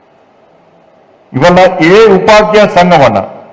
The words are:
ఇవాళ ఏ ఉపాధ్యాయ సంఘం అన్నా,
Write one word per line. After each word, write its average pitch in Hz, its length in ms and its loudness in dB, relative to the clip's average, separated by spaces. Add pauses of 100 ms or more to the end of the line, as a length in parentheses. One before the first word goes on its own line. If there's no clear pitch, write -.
(1300)
ఇవాళ 175 520 0
ఏ 208 200 2
ఉపాధ్యాయ 214 640 0
సంఘం 180 340 0
అన్నా, 104 240 -2 (280)